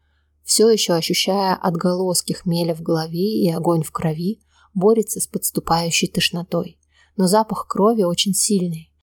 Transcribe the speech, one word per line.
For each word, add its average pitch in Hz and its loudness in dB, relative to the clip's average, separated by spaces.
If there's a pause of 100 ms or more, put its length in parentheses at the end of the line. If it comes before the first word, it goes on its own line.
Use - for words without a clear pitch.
(420)
Всё - 4
ещё 208 2
ощущая 185 0
отголоски 180 -2
хмеля 170 -2
в 165 -12
голове 170 -2
и 175 2
огонь 165 0
в - -8
крови, 170 -4 (320)
борется 202 2
с - -6
подступающей - -2
тошнотой. 175 -4 (380)
Но 190 2
запах 214 0
крови 220 2
очень 175 0
сильный. 175 -2 (100)